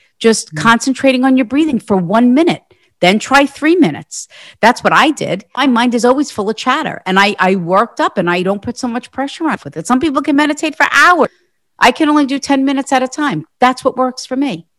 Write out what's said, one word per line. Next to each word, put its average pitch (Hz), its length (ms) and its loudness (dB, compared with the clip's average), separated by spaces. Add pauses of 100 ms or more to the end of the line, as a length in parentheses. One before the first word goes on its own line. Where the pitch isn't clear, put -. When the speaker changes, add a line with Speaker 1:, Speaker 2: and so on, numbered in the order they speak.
(180)
Speaker 1:
just 220 360 0
Speaker 2:
Mm. 151 80 -6
Speaker 1:
concentrating 254 640 2
on 262 120 4
your 262 80 2
breathing 269 360 -2
for 202 160 -2
one 214 360 2
minute. 254 300 0 (380)
Then 190 180 2
try 269 280 2
three 311 300 0
minutes. - 520 -2 (320)
That's 233 240 2
what 190 80 2
I 220 180 4
did. - 340 -6 (120)
My 277 100 0
mind 240 280 2
is 226 100 0
always 262 260 2
full 202 180 -6
of 220 80 -4
chatter, 277 480 -6
and 185 140 0
I, 202 200 2
I 190 180 2
worked 190 440 0
up, 330 160 -2
and 175 140 0
I 180 120 -2
don't 196 200 -4
put 233 160 -10
so 254 100 -6
much 240 220 -8
pressure 277 400 -6
on 190 140 -4
with 143 120 -12
it. - 120 -10
Some 254 120 2
people 294 220 -2
can 285 140 0
meditate 302 400 -2
for 302 160 0
hours. 302 360 4 (520)
I 220 100 6
can 294 180 -2
only 294 160 2
do 269 140 -4
ten 269 260 0
minutes 277 280 -2
at 254 100 0
a 254 60 -4
time. 247 360 -4 (140)
That's 254 260 0
what 247 120 -2
works 254 280 -4
for 262 120 -8
me. 240 320 -6 (100)